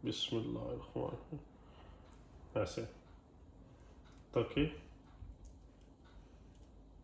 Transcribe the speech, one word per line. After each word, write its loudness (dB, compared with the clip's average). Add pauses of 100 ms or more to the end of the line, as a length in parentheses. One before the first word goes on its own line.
बिस्मिल्लाहिर्रहमानिर्रहीम, 2 (1200)
ऐसे, 2 (1500)
ताकि, 8 (2250)